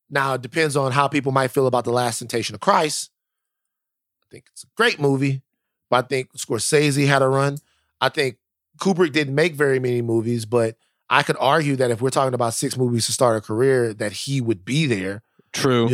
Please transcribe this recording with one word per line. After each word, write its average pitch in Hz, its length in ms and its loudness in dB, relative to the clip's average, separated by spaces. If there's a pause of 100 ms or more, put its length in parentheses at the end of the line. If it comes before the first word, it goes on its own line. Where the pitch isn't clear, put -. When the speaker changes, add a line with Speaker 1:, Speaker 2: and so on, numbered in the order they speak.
Speaker 1:
now, 139 260 -2
it 127 60 -6
depends 139 360 -2
on 135 160 0
how 139 140 2
people 139 240 -2
might 131 200 2
feel 135 160 2
about 123 160 0
The 123 80 -4
Last 120 280 0
Temptation 117 360 -6
of 101 60 -14
Christ. 180 500 0 (1120)
I - 80 -20
think - 200 -20
it's - 120 -20
a - 120 -20
great 214 240 2
movie, 135 420 0 (480)
but 123 160 2
I - 20 -20
think 131 260 -4
Scorsese 143 760 0
had 139 140 4
a 131 60 4
run. 139 300 0 (440)
I 131 80 4
think 135 280 -2 (420)
Kubrick 180 320 2
didn't 139 240 -2
make 160 200 2
very 139 240 2
many 123 220 -2
movies, 113 440 -2
but 113 320 -2 (320)
I 135 140 4
could 151 160 -4
argue 143 380 2
that 123 140 0
if 110 100 -4
we're 131 80 0
talking 135 240 0
about 120 200 -2
six 127 240 -6
movies 120 300 0
to - 40 -4
start 120 260 2
a 107 40 -4
career, 120 520 0
that 104 200 -6
he 135 280 -4
would 110 240 -2
be 151 200 0
there. 101 380 -4 (300)
Speaker 2:
True. 123 320 2
Speaker 1:
You 117 80 2